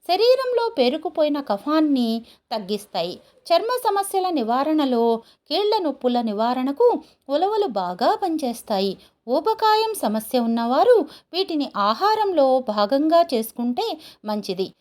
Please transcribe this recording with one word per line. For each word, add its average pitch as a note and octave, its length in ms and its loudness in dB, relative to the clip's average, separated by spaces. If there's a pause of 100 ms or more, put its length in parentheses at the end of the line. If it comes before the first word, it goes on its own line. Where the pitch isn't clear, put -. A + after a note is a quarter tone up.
శరీరంలో A#4+ 600 2 (140)
పేరుకుపోయిన D4+ 600 0
కఫాన్ని C#4 680 0 (440)
తగ్గిస్తాయి. G3 600 -6 (320)
చర్మ F#4 260 0 (120)
సమస్యల G4 460 0
నివారణలో, C4 760 0 (440)
కీళ్ల G#4 340 0
నొప్పుల B3 400 -2
నివారణకు B3+ 680 0 (400)
ఉలవలు F#4+ 400 0 (140)
బాగా F3+ 340 0
పనిచేస్తాయి. A#3+ 760 -4 (360)
ఊబకాయం G#4+ 680 0
సమస్య A3 460 -2
ఉన్నవారు A#3+ 580 2 (340)
వీటిని E4 360 -2 (220)
ఆహారంలో F#4+ 580 2 (240)
భాగంగా C#4 500 2 (100)
చేసుకుంటే A#3+ 560 -4 (360)
మంచిది. G3 440 -4 (120)